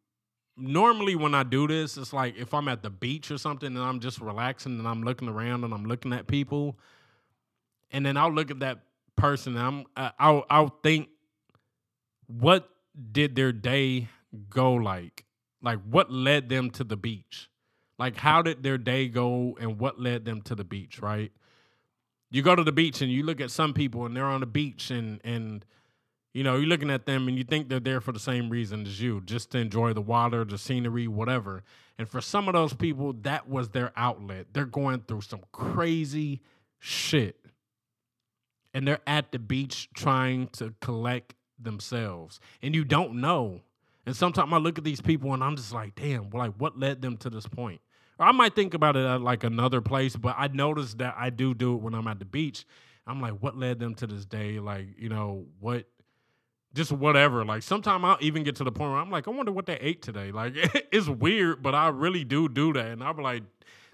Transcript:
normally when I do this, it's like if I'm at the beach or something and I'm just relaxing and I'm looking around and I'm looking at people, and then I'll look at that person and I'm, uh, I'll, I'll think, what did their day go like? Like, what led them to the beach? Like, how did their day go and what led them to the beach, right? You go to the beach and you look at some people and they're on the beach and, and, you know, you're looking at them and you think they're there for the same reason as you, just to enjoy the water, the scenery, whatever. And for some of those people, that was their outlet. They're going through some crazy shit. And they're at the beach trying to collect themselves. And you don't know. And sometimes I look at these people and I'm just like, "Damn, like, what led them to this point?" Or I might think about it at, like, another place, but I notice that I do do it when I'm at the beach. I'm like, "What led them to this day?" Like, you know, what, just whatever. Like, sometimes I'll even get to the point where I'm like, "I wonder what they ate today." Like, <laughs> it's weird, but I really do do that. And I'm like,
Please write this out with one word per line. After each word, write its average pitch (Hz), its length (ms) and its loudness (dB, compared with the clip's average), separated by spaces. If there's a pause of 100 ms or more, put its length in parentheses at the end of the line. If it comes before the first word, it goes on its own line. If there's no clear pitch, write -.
(580)
normally 196 580 4
when 151 200 2
I 139 80 4
do 131 240 2
this, 156 300 -2
it's 135 160 -12
like 123 240 -2
if 117 160 -8
I'm 147 140 0
at 117 140 -4
the 107 80 -8
beach 123 400 -8
or 147 80 -6
something 143 300 -6
and 127 100 -6
I'm 127 220 -2
just 123 220 -8
relaxing 120 580 -4
and 113 80 -4
I'm 113 160 -4
looking 127 260 -4
around 120 340 -4
and 113 100 -4
I'm 104 120 -6
looking 120 280 -4
at - 140 -6
people, 143 520 -2 (1120)
and 139 140 -2
then 139 120 2
I'll 160 160 4
look 151 180 -2
at 135 100 -10
that 131 180 -4 (360)
person 139 400 2
and 120 100 0
I'm, 139 200 -4 (100)
uh, 131 220 -4
I'll, 147 320 8
I'll 151 320 6
think, 156 280 4 (1160)
what 147 420 4 (420)
did 139 240 2
their 131 160 4
day 127 560 0 (420)
go 127 240 4
like? 95 520 -2 (360)
Like, 117 180 -2 (100)
what 147 220 4
led 131 380 2
them 127 220 0
to - 120 -8
the 107 140 -4
beach? 104 520 -10 (500)
Like, 120 180 -2
how 156 240 6
did 156 220 0
their 135 140 0
day 127 300 0
go 123 520 0
and 113 180 -4
what 123 220 -2
led 120 260 -2
them 110 180 -6
to 117 120 -8
the 101 80 -8
beach, 95 380 -12
right? 107 300 -4 (1000)
You 131 100 2
go 180 140 8
to 170 80 4
the 156 80 4
beach 147 300 2
and 131 100 2
you 135 120 2
look 156 160 -2
at 127 120 -6
some 156 220 2
people 120 320 0
and 117 120 -6
they're 135 80 -2
on 135 140 0
the 127 80 -2
beach 135 420 -4
and, 113 340 -6
and, 110 400 -6 (720)
you 135 100 -2
know, 131 120 2
you're 143 120 2
looking 147 220 2
at 131 160 -2
them 131 220 0
and 127 100 0
you 127 60 -2
think 143 260 -2
they're 131 100 0
there 131 220 -2
for 131 100 -6
the 110 80 -6
same 123 300 -2
reason 107 380 -4
as 98 120 -10
you, 110 220 -2
just 98 300 -8
to 127 80 0
enjoy 113 340 2
the 104 80 -2
water, 117 420 2
the 101 140 -6
scenery, 120 500 -2
whatever. 104 560 -2 (360)
And 113 100 -8
for - 120 -6
some 202 260 0
of 185 60 0
those 160 200 4
people, 139 480 -2
that 139 260 -4
was 127 220 -4
their 120 260 -2
outlet. 101 560 -4
They're 139 140 0
going 127 420 -2
through 107 140 -6
some 104 200 -12 (100)
crazy 156 880 -2 (380)
shit. - 640 0 (1300)
And 135 140 -2
they're 147 180 2
at 147 260 0
the - 60 -6
beach 131 560 -4
trying 127 600 2
to 110 280 -10
collect 120 540 -4 (240)
themselves. 104 800 -8 (240)
And 143 100 -2
you 160 100 2
don't 139 380 2
know. 127 400 0 (460)
And 120 80 -4
sometimes 170 360 2
I 170 60 4
look 160 220 0
at 156 40 -10
these 147 180 -4
people 139 340 2
and 131 80 -2
I'm 147 120 0
just 113 160 -12
like, 110 220 -8
"Damn, 127 380 -6
like, 117 260 -4
what 135 220 -4
led 135 240 -2
them 123 140 -6
to 123 120 -8
this 110 160 -10
point?" 107 360 -10 (400)
Or 165 40 6
I 214 60 10
might 247 240 6
think 190 200 2
about 151 200 8
it 131 100 4
at, 127 160 2
like, 120 220 2
another 120 380 2
place, 131 340 0
but 113 220 -2
I 139 100 0
notice 139 480 0
that 123 220 -4
I 123 140 0
do 127 240 0
do 123 180 0
it 117 80 -2
when 113 140 -4
I'm 113 120 -2
at 107 120 -6
the 98 60 -12
beach. 139 400 -4 (420)
I'm 135 120 -6
like, 117 220 -4
"What 127 160 -4
led 123 220 -2
them 117 160 -6
to 120 100 -8
this 101 200 -8
day?" 107 340 -6
Like, 101 380 -8
you 113 120 -8
know, 101 380 -6 (120)
what, 117 280 -6 (840)
just 151 180 -2
whatever. 139 520 6
Like, 107 200 -4
sometimes 196 400 0
I'll 180 180 6
even 156 220 0
get 143 140 -2
to 143 60 -4
the 127 80 -2
point 147 200 -4
where 139 80 0
I'm 175 100 -6
like, 175 180 -4
"I 214 40 -6
wonder 254 200 -4
what 190 140 -4
they 175 120 -6
ate 156 240 -4
today." 101 300 -10
Like, 113 240 -6
<laughs> 175 360 2
it's 202 160 4
weird, 151 560 2
but 135 120 2
I 156 140 6
really 156 340 0
do 143 240 2
do 147 260 2
that. 120 140 0
And 117 160 -10
I'm 156 140 -4
like, 127 260 -4 (500)